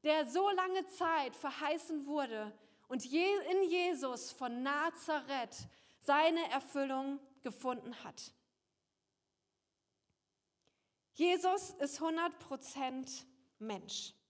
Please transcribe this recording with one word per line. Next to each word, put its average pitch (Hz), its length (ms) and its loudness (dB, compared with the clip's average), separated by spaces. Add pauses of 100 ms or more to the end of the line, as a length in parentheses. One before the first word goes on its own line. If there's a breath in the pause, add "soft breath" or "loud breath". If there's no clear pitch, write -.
der 302 240 4
so 359 240 2
lange 370 360 0
Zeit 320 480 0
verheißen 302 720 -4
wurde 226 500 -2 (320 soft breath)
und 254 160 -4
je-, 359 360 2 (100)
in 381 140 4
Jesus 320 680 0
von 247 320 -4
Nazareth 285 1040 -2 (340 soft breath)
seine 320 500 6
Erfüllung 269 680 0 (240)
gefunden 240 640 -6
hat. - 280 -12 (2750)
Jesus 370 560 4 (100)
ist 285 200 -2
hundert 330 380 0
Prozent 262 880 -8 (320)
Mensch. - 540 -6 (180)